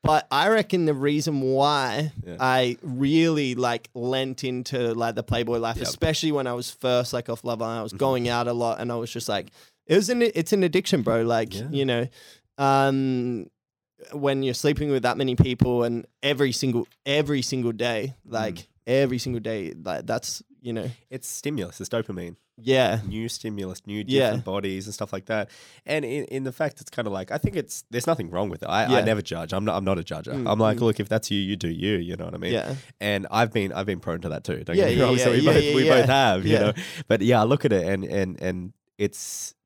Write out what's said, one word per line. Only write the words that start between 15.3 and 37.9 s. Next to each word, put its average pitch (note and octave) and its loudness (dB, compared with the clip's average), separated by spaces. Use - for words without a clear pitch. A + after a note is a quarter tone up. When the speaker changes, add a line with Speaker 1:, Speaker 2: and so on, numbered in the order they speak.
Speaker 1:
people B2 2
and A#2 -2
every C#3 2
single, A#2 0
every C#3+ 0
single B2 -2
day, A#2 -2
like, A2 -4
Speaker 2:
Mm. - -16
Speaker 1:
every B2+ 2
single A#2+ -4
day, G#2+ -6
like, E2+ -6
that's, - -6
you A#2+ -8
know. A2+ -6
Speaker 2:
It's C3 -12
stimulus, A#2 -8
it's F#2 -10
dopamine. F#2 -6
Speaker 1:
Yeah. A#2 2
Speaker 2:
New A2 -6
stimulus, G2+ -8
new G#2 -6
Speaker 1:
Yeah. C3 2
Speaker 2:
different A2 -2
bodies G2 -4
and G#2 -12
stuff - -8
like F#2+ -8
that. G#2+ -4
And D3+ -2
in, C3+ -4
in C3+ -6
the C3 -6
fact, D3 -6
it's - -18
kinda A2 -6
like, F#2+ -6
I A2 -4
think - -2
it's, - -6
there's A#2+ -4
nothing A2+ -2
wrong F#2+ -2
with E2 -8
it. - -8
I, G#2 0
I B2 0
Speaker 1:
Yeah. - 2
Speaker 2:
never G#2+ 2
judge. E2 -6
I'm G2 -2
not, F2+ 0
I'm G2 -2
not F#2+ 2
a D#2+ -4
judger. - -8
Speaker 1:
Mm, C3 -2
Speaker 2:
I'm G#2+ 2
like, A2 4
Speaker 1:
mm. - -2
Speaker 2:
"Look, A2+ 4
if G2+ -2
that's A2 -2
you, G#2 0
you G2 -2
do F2 -4
you," F#2 -2
you F2 -4
know E2+ -8
what E2+ -10
I F2+ -10
mean? F2 -2
Speaker 1:
Yeah. A2+ -4
Speaker 2:
And G2+ -2
I've A2 2
been, G2 0
I've F#2+ -4
been G2 -4
prone E2+ -6
to E2+ -6
that - -6
too. - -4
Don't E2+ -4
Speaker 1:
Yeah, F#3+ 4
Speaker 2:
get B2+ 2
me - 2
Speaker 1:
yeah, C3+ 6
Speaker 2:
wrong. B2 4
So B2 4
Speaker 1:
yeah, A#2 4
Speaker 2:
we C3 6
Speaker 1:
yeah, D#3 6
Speaker 2:
both, - 6
Speaker 1:
yeah, D3 2
Speaker 2:
we C3 4
Speaker 1:
yeah. D#3 6
Speaker 2:
both A2+ 4
have, A#2+ 4
you G2+ 4
Speaker 1:
Yeah. A2 4
Speaker 2:
know. G#2 4
But A2+ 4
yeah, A2+ 6
I - 6
look C3 2
at A2+ 4
it F2 2
and, G2 -2